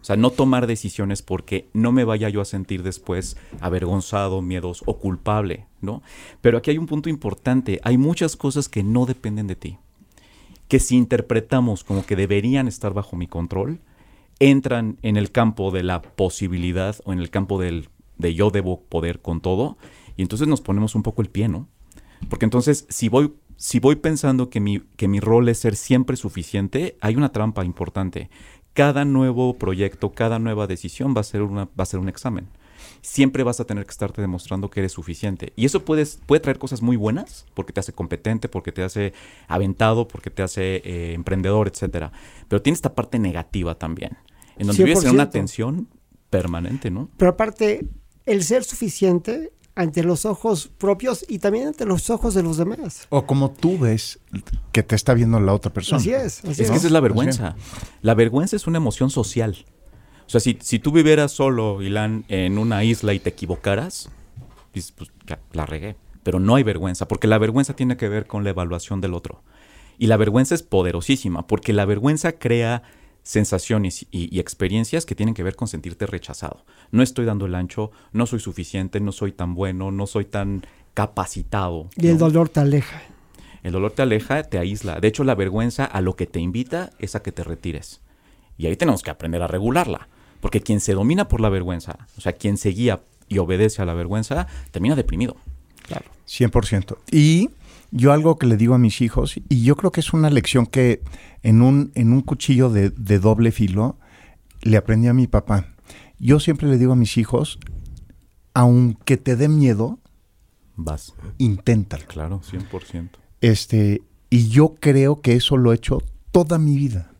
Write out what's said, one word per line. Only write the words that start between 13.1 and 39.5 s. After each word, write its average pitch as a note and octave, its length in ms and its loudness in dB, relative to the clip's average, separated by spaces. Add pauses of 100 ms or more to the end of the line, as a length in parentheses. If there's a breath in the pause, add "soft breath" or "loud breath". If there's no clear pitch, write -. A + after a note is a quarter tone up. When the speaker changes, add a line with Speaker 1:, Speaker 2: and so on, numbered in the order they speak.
Speaker 1:
mi F2 100 -6
control, F#2+ 540 -6 (580 soft breath)
entran C3 640 2
en G#2+ 160 0
el G#2 160 0
campo A2 380 0
de F#2 120 -2
la F2+ 200 -2
posibilidad F2+ 920 -4 (120)
o F#2+ 80 -6
en F2+ 60 -4
el E2+ 100 -6
campo G2 280 -2
del, E2+ 300 -4 (300)
de E2+ 160 -2
yo G2+ 160 2
debo F#2 320 -4
poder E2+ 400 -6
con E2 180 -4
todo, F#2+ 380 -2 (360 loud breath)
y - 60 -8
entonces G#2+ 260 -2
nos D3+ 140 2
ponemos G#2 340 -2
un G#2+ 80 0
poco A2+ 200 -4
el G2 80 -4
pie, G#2+ 180 -2
¿no? F2 200 -6 (600 soft breath)
Porque - 160 -2
entonces, B2 460 2
si - 180 -4
voy, D3 240 2 (240)
si - 240 -2
voy C#3+ 160 4
pensando C#3 540 0
que A2 100 -4
mi, G2+ 200 -2 (160)
que G#2 120 -2
mi G2+ 120 0
rol A#2 280 4
es A2+ 100 0
ser G#2+ 160 0
siempre B2+ 440 0
suficiente, G2 840 -6
hay A2 160 0
una C#3 160 0
trampa G#2+ 320 -4
importante. F2 640 -8 (460 soft breath)
Cada C#3+ 320 2
nuevo B2+ 500 2
proyecto, F#2+ 560 -4
cada A2+ 260 -2
nueva G#2+ 280 -2
decisión B2+ 500 -4
va G#2+ 60 0
a - 20 -2
ser G#2 160 -4
una, G2+ 240 -2
va F#2+ 200 -6
a - 20 -6
ser F#2+ 140 -6
un F#2 100 -4
examen. G#2 380 -8 (520 loud breath)
Siempre C3+ 420 2
vas A#2+ 180 -2
a A#2 40 -2
tener G2+ 220 -6
que - 40 -20
estarte - 300 -8
demostrando F#2+ 480 -6
que - 120 -6
eres F#2+ 120 -2
suficiente. F2+ 640 -8
Y A2 80 0
eso C#3+ 200 0
puedes, D3+ 420 0
puede D#3 140 4
traer C3+ 180 -2
cosas B2+ 240 -6
muy A#2+ 140 2
buenas, G#2+ 580 -4
porque - 180 -8
te G2 80 -4
hace - 120 -10
competente, G2 560 -4
porque F2 240 -8
te F#2 100 -6
hace G2 300 -4 (360 loud breath)
aventado, A2 600 0